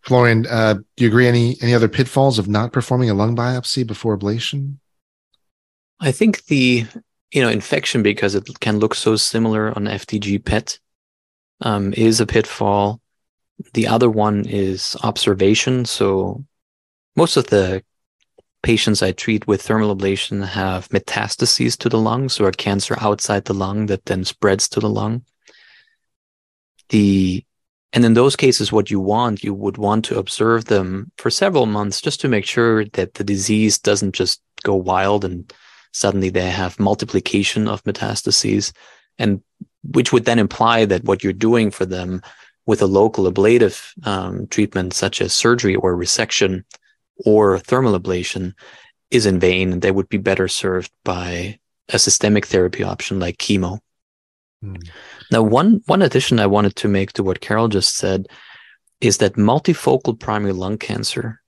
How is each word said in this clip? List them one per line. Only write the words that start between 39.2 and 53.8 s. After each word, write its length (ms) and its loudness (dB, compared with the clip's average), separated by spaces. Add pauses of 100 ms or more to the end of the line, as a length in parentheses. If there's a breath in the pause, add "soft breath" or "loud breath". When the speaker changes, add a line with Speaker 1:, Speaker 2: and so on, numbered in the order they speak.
Speaker 2:
which 280 0
would 120 2
then 140 2
imply 460 2
that 200 0
what 180 0
you're 100 0
doing 380 2
for 160 -4
them 360 -6 (440 loud breath)
with 140 2
a 60 4
local 400 4
ablative, 640 2 (120)
um, 420 -4
treatment 480 -2
such 260 -4
as 140 -2
surgery 400 0
or 220 0
resection 680 -2 (640)
or 320 4
thermal 400 0
ablation 560 -6 (560 loud breath)
is 160 2
in 120 2
vain, 340 2
and 100 -2
they 80 2
would 180 -2
be 100 -4
better 300 0
served 420 -4 (140)
by 540 -6 (300)
a 100 -2
systemic 480 2
therapy 360 0
option 360 -6
like 180 -4
chemo. 440 -2 (840)